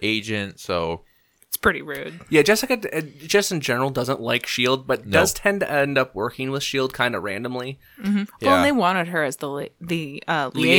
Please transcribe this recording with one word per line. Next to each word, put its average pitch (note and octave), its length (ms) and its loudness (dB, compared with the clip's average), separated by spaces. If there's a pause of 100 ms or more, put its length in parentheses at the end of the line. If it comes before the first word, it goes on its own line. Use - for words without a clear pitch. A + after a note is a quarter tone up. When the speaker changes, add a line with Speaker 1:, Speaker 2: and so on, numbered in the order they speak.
Speaker 1:
agent, G#2+ 560 -4
so E2+ 420 -4 (460)
Speaker 2:
It's - 140 -8
pretty - 200 0
rude. D3 380 -12 (100)
Speaker 3:
Yeah, D#3 120 6
Jessica, A3 360 4 (180)
uh, D#3+ 40 0 (260)
just G3+ 240 2
in E3 120 -2
general, C3 280 0
doesn't B2+ 300 -2
like A#2+ 260 -2
shield, C3 400 0
but A#2 200 -2
Speaker 1:
Nope. G#2 80 -8
Speaker 3:
does F3 200 4
tend G3+ 280 0
to - 100 -2
end C#3+ 260 2
up C3 160 0
working A#2+ 380 -4
with C#3 120 -4
shield C3 300 -2
kinda A#2+ 280 0
randomly. B2 580 -6 (180)
Speaker 2:
Mm-hmm. G3+ 200 0
Well, G3+ 80 0 (160)
Speaker 1:
Yeah. C#4 160 6
Speaker 2:
and C4+ 80 4
they D4 80 2
wanted F#3 340 2
her E3+ 160 -2
as C3 140 -2
the C#3+ 120 -6
li-, C#3+ 200 -8 (100)
the, E3 480 -6
uh, D3+ 260 0
liaison D#3+ 80 -2 (180)